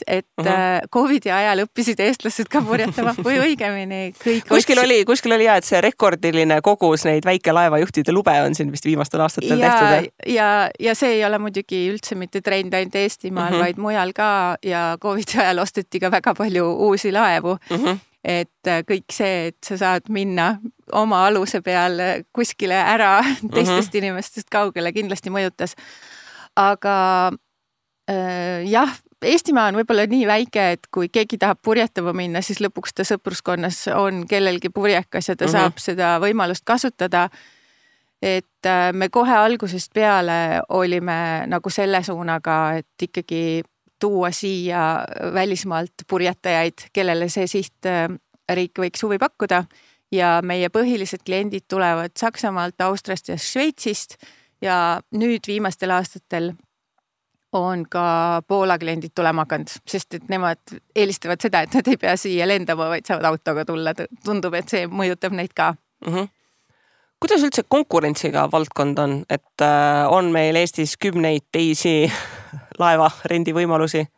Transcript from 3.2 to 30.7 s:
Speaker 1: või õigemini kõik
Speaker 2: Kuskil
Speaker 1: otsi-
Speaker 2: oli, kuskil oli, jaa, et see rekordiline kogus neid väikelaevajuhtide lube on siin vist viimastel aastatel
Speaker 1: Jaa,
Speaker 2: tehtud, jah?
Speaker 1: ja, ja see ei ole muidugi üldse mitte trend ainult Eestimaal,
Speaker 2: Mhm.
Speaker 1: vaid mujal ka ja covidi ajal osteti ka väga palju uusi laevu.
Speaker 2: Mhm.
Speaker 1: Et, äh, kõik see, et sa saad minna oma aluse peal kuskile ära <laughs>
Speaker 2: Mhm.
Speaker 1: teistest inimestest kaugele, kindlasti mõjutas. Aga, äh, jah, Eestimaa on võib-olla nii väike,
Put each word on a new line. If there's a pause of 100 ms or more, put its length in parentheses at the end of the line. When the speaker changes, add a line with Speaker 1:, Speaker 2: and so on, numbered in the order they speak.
Speaker 1:
või
õigemini
kõik
Speaker 2:
Kuskil
Speaker 1:
otsi-
Speaker 2:
oli,
kuskil
oli,
jaa,
et
see
rekordiline
kogus
neid
väikelaevajuhtide
lube
on
siin
vist
viimastel
aastatel
Speaker 1:
Jaa,
Speaker 2:
tehtud, (160)
jah?
Speaker 1:
ja, (100)
ja
see
ei
ole
muidugi (100)
üldse
mitte
trend
ainult
Eestimaal,
Speaker 2:
Mhm.
Speaker 1:
vaid
mujal
ka
ja
covidi
ajal
osteti
ka
väga
palju
uusi
laevu. (120)
Speaker 2:
Mhm. (240)
Speaker 1:
Et, (180)
äh, (100)
kõik
see,
et
sa
saad
minna (340)
oma
aluse
peal (320)
kuskile
ära
<laughs>
Speaker 2:
Mhm.
Speaker 1:
teistest
inimestest
kaugele,
kindlasti
mõjutas. (840)
Aga, (760)
äh,
jah, (340)
Eestimaa
on
võib-olla
nii
väike, (100)